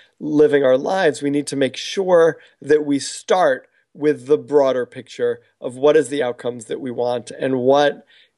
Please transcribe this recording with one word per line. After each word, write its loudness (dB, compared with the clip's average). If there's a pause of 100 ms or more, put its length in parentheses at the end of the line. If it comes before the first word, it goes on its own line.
(180)
living 2
our 4
lives, -2
we -4
need -4
to -8
make -2
sure 2 (240)
that 2
we -2
start -2 (240)
with -2
the 2
broader 0
picture -8 (180)
of -10
what 4
is 0
the -4
outcomes -6
that -10
we -8
want -6
and -4
what 2 (320)